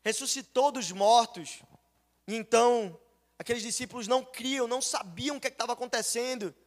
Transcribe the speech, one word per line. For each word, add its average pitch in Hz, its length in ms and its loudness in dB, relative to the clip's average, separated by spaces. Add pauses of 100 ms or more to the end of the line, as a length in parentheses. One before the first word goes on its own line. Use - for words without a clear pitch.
ressuscitou 262 680 0
dos 220 180 -6
mortos. 202 720 2 (640)
E 202 80 -6
então, 226 640 4 (400)
aqueles 233 240 -4
discípulos 233 460 -6
não 254 160 4
criam, 254 420 -2
não 240 160 -2
sabiam 240 540 -4
o 262 40 -10
que 262 60 -6
é 247 40 0
que - 40 -20
estava - 200 -2
acontecendo. 233 800 -2 (140)